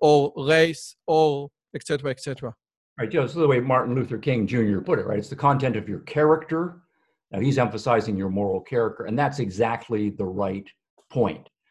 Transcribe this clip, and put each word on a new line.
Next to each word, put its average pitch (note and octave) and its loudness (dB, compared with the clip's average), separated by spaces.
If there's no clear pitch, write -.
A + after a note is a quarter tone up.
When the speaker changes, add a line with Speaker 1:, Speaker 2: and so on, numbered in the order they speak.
Speaker 1:
or D3 6
race D#3+ 0
or D3 2
et - -12
cetera, C#3 -4
et B2+ -8
cetera. B2+ -10
Speaker 2:
Right, A2 -4
Joe, D#3+ 2
this A#2+ -2
is D3+ -12
the D#3 4
way B2+ 4
Martin B2+ 0
Luther A#2+ -2
King A#2 0
Junior G#2+ 0
put E3 0
it, F#2+ -4
right? G#2 -2
It's - -8
the C#3+ -10
content C3+ 2
of G#2+ -6
your G2 -8
character. D#3 0
Now, G2 -6
he's C3 0
emphasizing A2+ 0
your F#2+ -4
moral F#2+ -2
character, A2+ -2
and A2 -2
that's C#3 0
exactly G#2+ -2
the G2+ -6
right G2 -4
point. G#2 -2